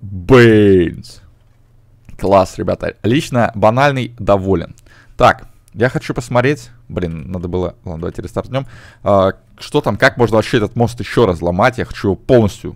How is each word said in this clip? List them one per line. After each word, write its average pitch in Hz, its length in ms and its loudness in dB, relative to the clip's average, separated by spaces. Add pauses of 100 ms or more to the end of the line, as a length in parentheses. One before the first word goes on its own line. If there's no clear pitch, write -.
Бэйнс. 101 1200 4 (960)
Класс, 95 400 2
ребята. 90 460 -6
Лично 120 500 -2
банальный 123 640 0
доволен. 95 560 0 (420)
Так, - 300 2 (260)
я 107 160 0
хочу 151 260 -6
посмотреть. 127 560 -2 (180)
Блин, 82 420 -8
надо 87 160 -8
было. 87 380 -4
Ладно, 82 160 -12
давайте 87 220 -10
рестартнем. 123 440 -8 (380)
А, 95 300 2 (220)
что - 240 -4
там, 117 180 -4
как 131 180 2
можно 113 200 2
вообще 110 200 0
этот 104 180 -2
мост 117 240 -2
еще 113 280 0
разломать? 87 520 0
Я 92 60 -4
хочу - 240 -6
его 92 80 0
полностью - 600 -2